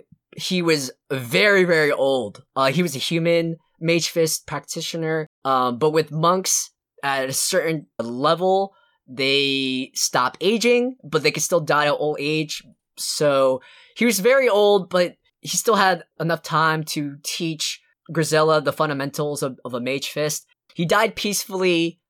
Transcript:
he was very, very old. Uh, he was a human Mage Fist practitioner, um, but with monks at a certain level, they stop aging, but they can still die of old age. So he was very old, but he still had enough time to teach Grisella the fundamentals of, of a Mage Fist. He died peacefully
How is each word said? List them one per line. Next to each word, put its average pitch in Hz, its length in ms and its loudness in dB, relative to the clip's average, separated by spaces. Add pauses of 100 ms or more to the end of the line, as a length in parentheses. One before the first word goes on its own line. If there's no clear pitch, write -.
(380)
he 180 240 -2
was 156 300 0 (200)
very, 185 540 4
very 156 260 2
old. 131 520 -2 (120)
Uh, 135 160 2
he 156 100 2
was 160 140 -2
a 127 40 -8
human 165 580 0 (220)
Mage 165 300 0
Fist 160 380 -2
practitioner, 160 800 -6 (180)
um, 127 320 0
but 151 140 2
with 156 200 0
monks 175 600 0 (320)
at 139 260 -2
a 127 40 -6
certain 160 520 -2 (140)
level, 165 760 0 (340)
they 135 840 -2
stop - 480 -2
aging, 240 600 2
but 151 200 -2
they 151 80 2
can 151 100 -6
still 175 180 0
die 147 260 2
of 147 140 2
old 151 200 -2
age. 151 440 -4 (340)
So 135 640 2 (340)
he 220 100 0
was 202 140 2
very 247 300 4
old, 202 400 4
but 180 260 0 (260)
he 147 80 -10
still 202 260 0
had 190 280 2 (160)
enough 165 220 -2
time 156 440 0
to 143 380 -6
teach - 560 -6 (320)
Grisella 156 520 2
the 139 100 0
fundamentals 147 680 -4
of, 127 200 -6
of 123 100 -10
a 123 60 -6
Mage 131 300 -4
Fist. 151 360 -4 (280)
He 170 120 -2
died 208 300 2
peacefully 185 840 -2 (100)